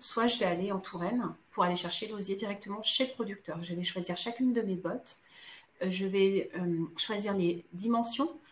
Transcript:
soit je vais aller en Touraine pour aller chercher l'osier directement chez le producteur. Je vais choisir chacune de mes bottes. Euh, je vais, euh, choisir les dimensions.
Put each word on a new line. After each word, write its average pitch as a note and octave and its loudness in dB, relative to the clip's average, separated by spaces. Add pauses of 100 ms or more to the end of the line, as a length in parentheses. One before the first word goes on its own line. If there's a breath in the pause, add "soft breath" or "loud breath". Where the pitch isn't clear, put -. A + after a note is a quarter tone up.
soit - 0
je A#3+ 2
vais G3+ 4
aller F3+ 2
en F#3+ 0
Touraine F#3 -2 (160)
pour G3 2
aller F3+ 2
chercher F3 -2
l'osier G3+ -4
directement G3+ -6
chez - 4
le B3+ -4
producteur. E3+ -6
Je E3+ -4
vais F3 -2
choisir F3 -2
chacune B3 2
de A3+ 2
mes F#3+ 0
bottes. F3 -6 (640 loud breath)
Euh, F#3+ 2
je F#3+ 0
vais, F#3+ 4
euh, E3+ 0 (120)
choisir G#3 -2
les F3 2
dimensions. A#3 0 (220 loud breath)